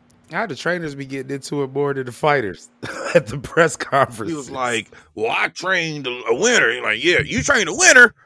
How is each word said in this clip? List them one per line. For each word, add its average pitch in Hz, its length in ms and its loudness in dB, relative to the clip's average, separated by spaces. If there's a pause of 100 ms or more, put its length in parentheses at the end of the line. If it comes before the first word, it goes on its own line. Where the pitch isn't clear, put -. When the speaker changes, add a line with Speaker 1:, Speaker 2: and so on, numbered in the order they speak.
(300)
Speaker 1:
How 190 160 -4
the 151 120 -8
trainers 170 360 -4
be 139 120 -10
getting 135 280 -8
into 143 300 -4
it 131 80 -6
more 143 220 -2
than 135 120 -4
the 123 60 -10
fighters 120 640 0
<laughs> - 400 -6
at 170 120 4
the 147 100 -8
press 160 400 0
conference? 123 520 0
Speaker 2:
He 165 60 -4
was 143 160 -12
like, 123 380 -4 (260)
"Well, 110 160 -4
I 196 160 -2
trained 160 580 -4
a, 123 60 -4
a 120 260 -2
winner." 185 320 4
He's 123 140 -4
like, 110 180 -2
"Yeah, 160 200 2
you 185 200 -4
trained 240 280 0
a 170 40 -4
winner? 277 400 8 (120)